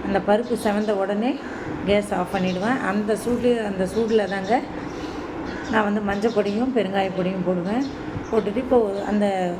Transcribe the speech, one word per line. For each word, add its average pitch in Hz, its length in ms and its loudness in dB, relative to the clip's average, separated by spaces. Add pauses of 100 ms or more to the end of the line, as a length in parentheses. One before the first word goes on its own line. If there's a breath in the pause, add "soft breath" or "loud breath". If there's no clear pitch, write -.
அந்த 196 160 0
பருப்பு 214 380 2
செவந்த 214 400 0
உடனே 202 340 0 (540)
கேஸ் 202 280 2
ஆஃப் 180 200 -2
பண்ணிவிடுவேன். 185 520 0
அந்த 208 300 0
சூடு, 240 360 0 (140)
அந்த 190 200 -2
சூடில் 214 440 2
தாங்க 196 240 0 (1120)
நான் 220 200 2
வந்து 208 140 0
மஞ்சள் 202 320 0
பொடியும் 208 400 0
பெருங்காய 190 360 0
பொடியும் 180 360 -2
போடுவேன். 185 400 0 (400)
போட்டுட்டு 208 340 0
இப்போ 262 180 4 (300)
அந்த 208 180 2 (340)